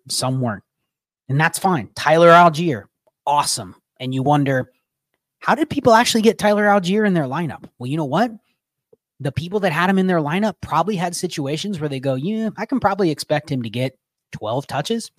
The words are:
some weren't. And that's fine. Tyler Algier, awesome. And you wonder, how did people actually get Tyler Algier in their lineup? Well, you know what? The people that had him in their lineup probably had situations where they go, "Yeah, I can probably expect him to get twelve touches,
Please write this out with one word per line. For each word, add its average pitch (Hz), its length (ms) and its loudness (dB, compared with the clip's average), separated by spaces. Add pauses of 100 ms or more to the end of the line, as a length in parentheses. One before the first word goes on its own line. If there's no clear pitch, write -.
some 131 320 -4
weren't. 113 240 -4 (640)
And 135 120 0
that's 160 200 2
fine. 170 360 0
Tyler 165 340 6
Algier, 165 600 6 (380)
awesome. 135 480 -4 (240)
And 131 160 -6
you 131 80 -2
wonder, 139 480 0 (680)
how 196 160 0
did 302 140 -2
people 254 240 2
actually 226 300 2
get 220 160 4
Tyler 208 260 2
Algier 202 400 2
in 196 80 2
their 160 120 0
lineup? 143 400 -6 (120)
Well, 123 100 -10
you 143 100 -4
know 160 80 -2
what? 185 260 0 (880)
The 135 140 -4
people 180 260 -4
that 180 140 0
had 170 160 0
him 190 100 2
in 185 80 2
their 175 140 0
lineup 185 400 -2
probably 170 340 -2
had 175 180 -4
situations 160 640 -6
where 151 100 -4
they 135 100 -6
go, 135 160 -2
"Yeah, 214 400 -4
I 214 100 -8
can 247 140 -2
probably 196 320 0
expect - 400 -4
him 131 120 -4
to 113 60 -8
get 123 300 -6 (320)
twelve 117 340 -6
touches, 180 540 -6